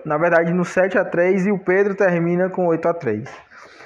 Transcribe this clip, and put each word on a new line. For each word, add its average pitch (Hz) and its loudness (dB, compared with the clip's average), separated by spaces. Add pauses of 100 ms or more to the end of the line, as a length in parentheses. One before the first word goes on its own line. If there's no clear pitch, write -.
na 151 -2
verdade 170 2
no 180 0
sete 185 0
a 180 0
três, 180 0
e 208 2
o 196 0
Pedro 196 0
termina 175 0
com 185 -2
oito 165 0
a 170 0
três. 117 -4 (540)